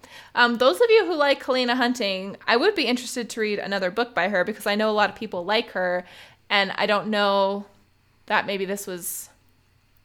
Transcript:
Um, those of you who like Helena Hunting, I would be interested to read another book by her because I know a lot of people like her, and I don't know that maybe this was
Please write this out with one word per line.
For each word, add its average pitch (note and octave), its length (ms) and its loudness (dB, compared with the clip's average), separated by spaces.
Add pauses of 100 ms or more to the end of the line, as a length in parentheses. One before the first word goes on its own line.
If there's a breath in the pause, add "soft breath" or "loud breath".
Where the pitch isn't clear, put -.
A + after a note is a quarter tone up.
(340 loud breath)
Um, A#3+ 240 4
those C4+ 200 4
of A#4 120 4
you A4 160 6
who F4 80 -2
like C#4+ 280 2
Helena B3+ 320 0
Hunting, G3+ 640 -2 (100)
I A3+ 120 4
would G4 160 4
be E4 100 0
interested A#3+ 460 -4
to A#3 100 -8
read G#3+ 180 -2
another F#3+ 320 -2
book A#3 240 -4
by F3+ 140 0
her F#3+ 160 0
because G#3 220 -6
I G#3 80 0
know G#3+ 160 0
a - 20 0
lot G#3 160 2
of G3+ 80 -8
people G3 300 -8
like A3+ 240 0
her, F3+ 340 -2 (460 loud breath)
and G3 260 2
I - 80 -2
don't G3+ 240 0
know G3+ 560 0 (600)
that G#3 180 0
maybe G3 220 -4
this G3 200 -8
was - 440 -10 (760)